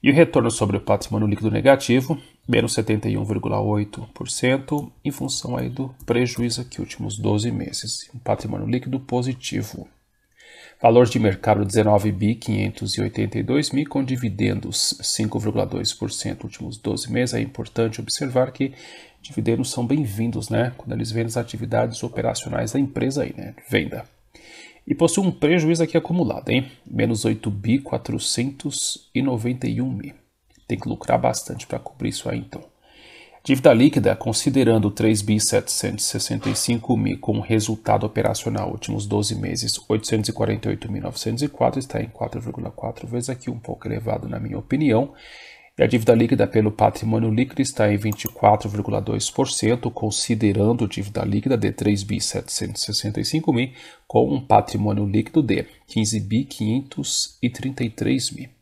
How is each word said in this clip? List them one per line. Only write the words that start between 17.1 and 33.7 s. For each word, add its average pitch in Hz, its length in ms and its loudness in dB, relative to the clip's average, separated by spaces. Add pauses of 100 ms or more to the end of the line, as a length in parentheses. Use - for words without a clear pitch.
É 113 40 -2
importante 113 600 -4
observar 127 500 -2
que 135 220 -4 (480)
dividendos 117 500 -2
são 120 160 -4
bem-vindos, 113 600 0
né? 120 260 0
Quando - 160 -10
eles 113 220 -4
vendem 113 140 0
as 113 100 -4
atividades 117 680 -2
operacionais 117 680 -4
da 135 80 2
empresa 135 420 0
aí, - 140 -6
né? - 180 -12 (140)
Venda. 127 340 -2 (840)
E - 80 -2
possui 165 320 4
um 175 60 4
prejuízo 165 500 2
aqui 160 140 0
acumulado, 165 540 0
hein? - 200 2 (160)
Menos 110 380 0
oito 110 260 0
bi 104 300 2
quatrocentos - 1400 -4
e - 60 0
noventa 123 440 -2
e 113 140 -2
um 127 100 -2
mil. - 240 -8 (540)
Tem - 100 -2
que - 120 -8
lucrar - 280 0
bastante - 480 -2
pra 120 140 -8
cobrir - 300 -6
isso - 180 -8
aí, 117 120 -4
então. - 220 -12 (840)
Dívida 131 280 8